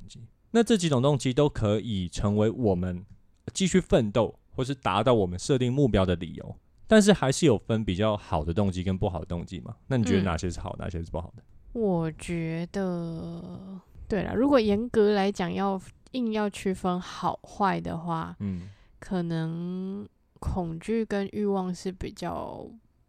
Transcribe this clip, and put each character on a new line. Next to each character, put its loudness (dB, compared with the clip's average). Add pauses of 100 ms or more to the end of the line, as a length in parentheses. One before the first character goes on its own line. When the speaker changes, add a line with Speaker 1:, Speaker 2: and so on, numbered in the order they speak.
Speaker 1:
机。 -20 (300)
那 4
这 4
几 0
种 4
动 4
机 0
都 4
可 2
以 -2
成 0
为 4
我 2
们 -2 (520)
继 0
续 4
奋 2
斗 0 (120)
或 -4
是 -4
达 0
到 6
我 4
们 -4
设 0
定 2
目 4
标 4
的 2
理 -10
由。 -12 (300)
但 8
是 6
还 4
是 2
有 8
分 0
比 0
较 2
好 -2
的 -2
动 2
机 -4
跟 -2
不 0
好 -4
的 -10
动 -6
机 -10
嘛。 -14 (120)
那 0
你 4
觉 2
得 4
哪 0
些 -2
是 -8
好， -8
Speaker 2:
嗯。 -12
Speaker 1:
哪 -6
些 -6
是 -10
不 -6
好 -10
的？ -20 (300)
Speaker 2:
我 0
觉 -6
得， -8 (260)
对 0
啦， -4
如 2
果 6
严 2
格 4
来 2
讲， -4
要， -2 (300)
硬 -4
要 0
区 -4
分 -2
好 -6
坏 -2
的 -8
话， -6
Speaker 1:
嗯。 -6 (320)
Speaker 2:
可 -4
能 -6 (320)
恐 -4
惧 -2
跟 -2
欲 -2
望 -2
是 -6
比 -10
较 -10 (380)